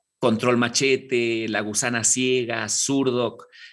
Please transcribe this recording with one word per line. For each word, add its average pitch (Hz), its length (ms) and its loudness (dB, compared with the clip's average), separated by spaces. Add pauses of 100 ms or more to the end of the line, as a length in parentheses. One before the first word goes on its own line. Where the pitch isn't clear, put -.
(200)
Control 120 380 2
Machete, 120 920 0
La 107 140 -2
Gusana 110 420 -2
Ciega, 117 640 0
Zurdok, 123 800 0 (280)